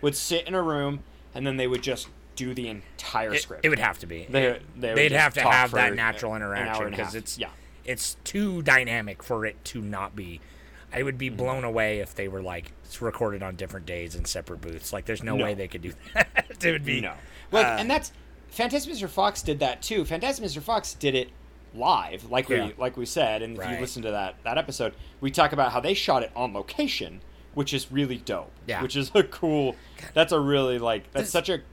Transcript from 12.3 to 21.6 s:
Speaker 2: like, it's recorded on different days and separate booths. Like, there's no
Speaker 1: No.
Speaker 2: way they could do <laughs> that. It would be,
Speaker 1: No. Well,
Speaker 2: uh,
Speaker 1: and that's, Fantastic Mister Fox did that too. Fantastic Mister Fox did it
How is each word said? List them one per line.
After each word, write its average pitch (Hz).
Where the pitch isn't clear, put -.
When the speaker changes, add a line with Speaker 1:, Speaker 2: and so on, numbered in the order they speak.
Speaker 2:
like, 87
it's -
recorded 107
on 92
different 90
days 85
and -
separate 85
booths. 82
Like, 98
there's 110
no 113
Speaker 1:
No. 110
Speaker 2:
way 107
they 98
could 90
do 87
<laughs> -
that. -
It 170
would 151
be, 139
Speaker 1:
No. 87
Well, 214
Speaker 2:
uh, 226
Speaker 1:
and 226
that's, 294
Fantastic 269
Mister 202
Fox 202
did 143
that 131
too. 196
Fantastic 220
Mister 151
Fox 214
did 143
it 127